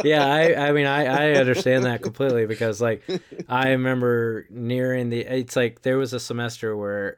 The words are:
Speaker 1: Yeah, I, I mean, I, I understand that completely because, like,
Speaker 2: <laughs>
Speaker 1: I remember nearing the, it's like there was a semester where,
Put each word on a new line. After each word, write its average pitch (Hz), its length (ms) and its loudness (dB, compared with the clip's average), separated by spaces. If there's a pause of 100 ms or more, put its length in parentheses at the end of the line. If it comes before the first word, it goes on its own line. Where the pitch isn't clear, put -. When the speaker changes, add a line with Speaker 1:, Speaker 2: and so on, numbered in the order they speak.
Speaker 1:
Yeah, 147 220 4
I, 147 420 2
I 147 60 2
mean, 147 140 2
I, 143 180 0
I 143 340 2
understand 127 460 2
that 120 160 -2
completely 120 440 0
because, 110 360 -2
like, 113 220 0 (240)
Speaker 2:
<laughs> - 200 -14
Speaker 1:
I 131 220 2
remember 123 800 0
nearing 123 600 -2
the, 117 120 -2
it's 131 340 -4
like 120 260 0
there 131 160 0
was 127 160 -2
a 123 60 -4
semester 117 560 -6
where, 101 420 -4